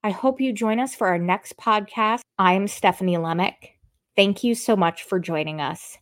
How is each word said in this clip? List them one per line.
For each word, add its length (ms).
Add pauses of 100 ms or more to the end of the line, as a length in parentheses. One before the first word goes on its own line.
I 60
hope 280
you 140
join 260
us 160
for 140
our 100
next 380
podcast. 640 (180)
I'm 300
Stephanie 480
Lemick. 380 (600)
Thank 280
you 140
so 180
much 300
for 160
joining 400
us. 420